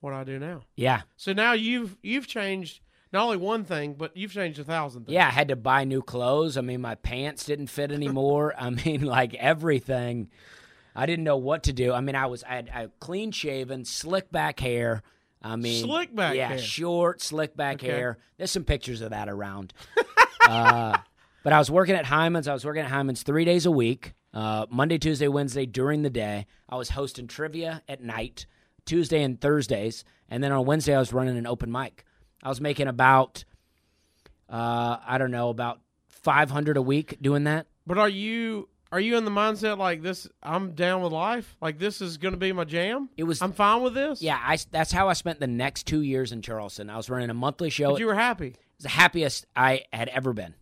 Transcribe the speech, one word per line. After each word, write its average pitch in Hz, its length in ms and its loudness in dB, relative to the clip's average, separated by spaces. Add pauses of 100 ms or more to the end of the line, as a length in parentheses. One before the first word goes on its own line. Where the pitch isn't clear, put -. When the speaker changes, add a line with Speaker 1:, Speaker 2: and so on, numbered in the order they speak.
Speaker 1:
"What 143 120 -8
do 135 40 -6
I 135 80 -8
do 135 140 -8
now?" 151 240 -10 (120)
Speaker 2:
Yeah. 123 280 2 (160)
Speaker 1:
So 196 160 -4
now 220 180 4
you've, 226 480 0
you've 240 260 -4
changed 190 540 -6 (320)
not 196 120 2
only 226 120 0
one 208 280 -2
thing, 151 280 -4
but 147 240 -10
you've 190 160 -10
changed 175 260 -6
a 147 60 -10
thousand 143 400 -6
things. 135 80 -8
Speaker 2:
Yeah, 175 140 8
I 127 60 4
had 139 160 4
to 135 80 2
buy 127 280 4
new 135 160 0
clothes. 131 560 0
I 135 60 -4
mean, 123 180 -6
my 120 140 -6
pants 131 500 -6
didn't 147 220 -4
fit 143 260 -6
anymore. 147 600 0
<laughs> - 40 -14
I 123 120 -6
mean, 135 320 -2
like, 127 320 2
everything. 123 960 0 (680)
I 123 60 0
didn't 165 220 -2
know 147 100 4
what 135 280 -2
to 147 100 2
do. 123 180 2
I 123 80 0
mean, 135 160 -4
I 135 80 2
was, 123 180 -6
I 127 120 -8
had, 123 200 -10
I 123 60 -8
had 110 100 -10 (100)
clean 196 300 -6
shaven, 135 540 -6
slick 180 480 -4
back 151 280 0
hair. 120 420 0 (400)
I 113 140 -8
mean, 117 280 -2
Speaker 1:
Slick 311 320 -4
back 165 200 0
Speaker 2:
yeah, 131 120 0
Speaker 1:
hair. 131 100 -4
Speaker 2:
short, 175 640 0
slick 151 340 -4
back 139 220 -2
Speaker 1:
Okay. 131 120 -6
Speaker 2:
hair. 123 280 -2 (220)
There's - 120 -6
some 180 140 -4
pictures 127 380 -4
of 110 80 -10
that 104 180 -6
around. 101 460 -10 (200)
<laughs> 453 80 2 (460)
Uh, - 480 4 (460)
but 147 100 4
I 151 60 10
was 139 120 4
working 185 260 6
at 156 100 -2
Hyman's. 160 420 2
I 147 60 -2
was 123 100 -8
working 151 180 -4
at 139 60 -4
Hyman's 135 360 -2
three 156 200 2
days 170 220 4
a 180 40 6
week, 127 440 2 (180)
uh, 110 380 -2
Monday, 147 260 2
Tuesday, 147 320 0
Wednesday 139 380 -2
during 131 360 0
the 147 80 0
day. 104 360 -4 (220)
I 127 80 -8
was 123 140 -6
hosting 135 360 -6
trivia 160 640 -8
at 135 120 -12
night, 117 460 -8 (400)
Tuesday 156 360 2
and 127 180 -2
Thursdays. 127 640 0 (280)
And 120 120 -4
then 139 100 0
on 131 120 2
Wednesday, 143 300 2
I 135 60 6
was 127 120 0
running 127 240 0
an 117 100 -4
open 120 260 -4
mic. 123 320 -8 (400)
I 131 40 -8
was 127 120 -4
making 143 260 -2
about, 131 580 6 (1040)
uh, 117 580 0
I 127 120 -2
don't 131 120 0
know, 120 200 0
about 120 300 -4 (280)
five 147 420 2
hundred 147 260 0
a 135 60 2
week 143 380 -2
doing 143 240 2
that. 156 220 -2 (200)
Speaker 1:
But 180 120 -2
are 214 100 4
you, 220 600 -4 (240)
are 180 80 0
you 233 160 2
in 226 80 2
the 214 60 -2
mindset 208 480 0
like 175 240 -2
this, 180 260 -6 (140)
"I'm 175 300 -4
down 180 300 0
with 170 100 -2
life"? 208 480 -4
Like, 156 180 -4
this 202 220 -4
is 170 180 -8
gonna 185 180 -2
be 190 160 0
my 175 120 -2
jam? 190 520 -2
Speaker 2:
It 160 80 -2
was 165 180 0
Speaker 1:
"I'm 185 100 0
fine 208 300 4
with 254 120 0
this"? 262 280 -2
Speaker 2:
Yeah, 147 200 0
I 139 120 2
s-, - 160 -4
that's 156 220 0
how 190 160 4
I 185 60 4
spent 160 260 -6
the 139 60 -2
next 123 400 -2
two 151 160 0
years 131 300 -2
in 117 100 -10
Charleston. 104 480 -10
I 107 60 -10
was 113 140 -8
running 123 200 -2
a 113 40 -4
monthly 139 360 -2
show 143 220 2
Speaker 1:
But 143 80 2
you 226 100 0
Speaker 2:
at 208 40 2
Speaker 1:
were 202 60 2
happy? 180 340 0 (220)
Speaker 2:
It's - 80 -20
the 139 60 -6
happiest 160 560 4 (100)
I 131 260 4 (100)
had 117 160 -4
ever 131 240 -2
been. 92 280 -8